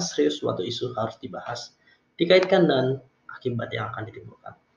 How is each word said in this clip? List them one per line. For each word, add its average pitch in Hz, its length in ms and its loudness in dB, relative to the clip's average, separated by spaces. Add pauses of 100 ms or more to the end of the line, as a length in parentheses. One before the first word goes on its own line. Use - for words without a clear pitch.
serius 147 320 0
suatu 117 240 -4
isu 117 320 -6
harus 113 240 -4
dibahas, - 560 -12 (480)
dikaitkan, 185 480 6
dan 131 320 2 (320)
akibat 117 400 -6
yang 113 160 -6
akan 107 160 -8
ditimbulkan. - 480 -16 (240)